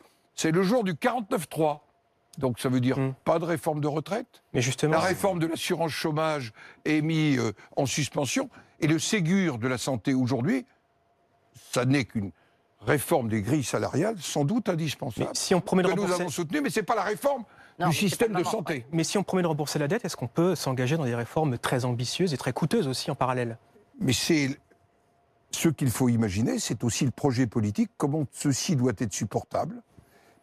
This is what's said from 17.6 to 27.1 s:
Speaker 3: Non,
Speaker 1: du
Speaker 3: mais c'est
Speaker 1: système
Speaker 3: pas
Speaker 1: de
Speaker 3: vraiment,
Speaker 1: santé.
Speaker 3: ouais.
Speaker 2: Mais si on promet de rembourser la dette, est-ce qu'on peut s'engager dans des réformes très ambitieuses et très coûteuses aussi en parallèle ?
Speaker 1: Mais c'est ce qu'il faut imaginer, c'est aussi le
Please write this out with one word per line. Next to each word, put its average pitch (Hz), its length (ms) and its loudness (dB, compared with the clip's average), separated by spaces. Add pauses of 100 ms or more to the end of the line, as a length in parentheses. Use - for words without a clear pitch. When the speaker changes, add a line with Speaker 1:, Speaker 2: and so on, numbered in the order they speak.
Speaker 3:
Non, 175 80 2
Speaker 1:
du - 20 4
Speaker 3:
mais 156 40 4
c'est 127 60 0 (100)
Speaker 1:
système 220 240 2
Speaker 3:
pas 180 60 0
Speaker 1:
de 170 40 2
Speaker 3:
vraiment, 180 160 0
Speaker 1:
santé. 170 140 -4
Speaker 3:
ouais. 117 180 -6
Speaker 2:
Mais 165 140 2
si - 120 0
on 190 60 2
promet 185 180 0
de 175 60 2
rembourser 151 320 -2
la 143 80 0
dette, 190 160 0
est-ce 170 140 -6
qu'on 123 100 -6
peut 170 280 2
s'engager 131 420 0
dans 156 80 -2
des 120 100 0
réformes 120 420 -2
très 127 280 -2
ambitieuses 127 480 -2
et 127 40 -4
très - 160 -4
coûteuses 175 340 0
aussi - 240 -4
en 131 40 -4
parallèle ? 123 420 -2 (420)
Speaker 1:
Mais 147 140 2
c'est 143 460 2 (920)
ce - 180 2
qu'il 143 200 2
faut 123 200 2
imaginer, 117 500 2
c'est - 240 -4
aussi 120 220 0
le 120 60 2